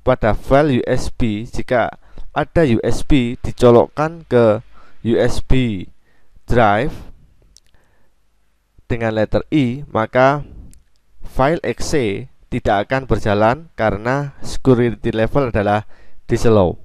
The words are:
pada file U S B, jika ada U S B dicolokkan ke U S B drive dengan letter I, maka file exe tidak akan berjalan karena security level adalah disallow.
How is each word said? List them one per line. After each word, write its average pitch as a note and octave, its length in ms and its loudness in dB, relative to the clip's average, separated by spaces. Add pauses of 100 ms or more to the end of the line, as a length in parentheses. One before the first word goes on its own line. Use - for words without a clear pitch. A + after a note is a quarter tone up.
pada A#2+ 320 0
file C#3 480 2
U - 80 -6
S B2+ 240 -2
B, A2 320 -2
jika A2+ 560 -4 (320)
ada D3+ 320 0
U A#2 160 2
S - 240 0
B B2 400 2
dicolokkan C#3 800 2
ke A2+ 400 2 (400)
U A2 160 2
S - 240 2
B A#2 400 -2 (640)
drive A2+ 480 2 (1900)
dengan A2+ 320 -2
letter G#2+ 320 -2
I, C#3 400 0
maka B2+ 480 0 (800)
file D3 400 -2
exe A2+ 720 -4 (160)
tidak G#2+ 400 -2
akan C3+ 160 -4
berjalan A2+ 720 0
karena A#2 640 -2
security A#2 720 0
level A2+ 400 0
adalah G#2 320 0 (400)
disallow. G#2+ 600 2